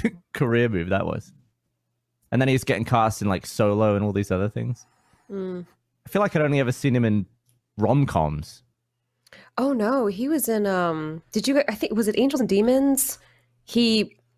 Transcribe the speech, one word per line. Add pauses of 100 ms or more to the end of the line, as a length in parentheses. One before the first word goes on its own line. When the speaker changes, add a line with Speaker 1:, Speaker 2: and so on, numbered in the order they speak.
(240)
Speaker 1:
<laughs>
career
move
that
was. (1000)
And
then
he's
getting
cast
in,
like,
Solo
and
all
these
other
things. (460)
Speaker 2:
Mm. (400)
Speaker 1:
I
feel
like
I'd
only
ever
seen
him
in (500)
rom-coms. (960)
Speaker 2:
Oh
no,
he
was
in,
um, (100)
did
you,
I
think,
was
it
Angels
and
Demons? (460)
He, (220)